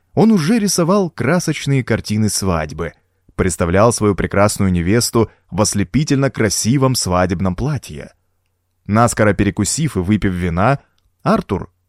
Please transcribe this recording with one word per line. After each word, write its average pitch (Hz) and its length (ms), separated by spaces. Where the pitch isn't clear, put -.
он 214 180
уже 202 280
рисовал 190 500
красочные 139 760
картины 107 460
свадьбы, 80 640
представлял 92 600
свою 104 200
прекрасную 98 560
невесту 101 600
в 87 120
ослепительно 135 680
красивом 127 680
свадебном 90 600
платье. 113 560
Наскоро 107 480
перекусив 104 640
и 95 40
выпив 95 340
вина, 90 460
Артур, 123 480